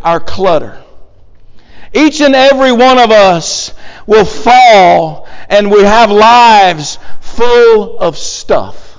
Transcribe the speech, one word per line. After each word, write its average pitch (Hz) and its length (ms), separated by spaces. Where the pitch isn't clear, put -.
our 165 160
clutter. 165 600
Each 294 280
and 277 140
every 262 360
one 254 280
of 233 120
us 190 640
will 208 200
fall, 190 1000
and 202 220
we 202 120
have 214 280
lives 208 880
full 233 800
of 170 180
stuff. - 600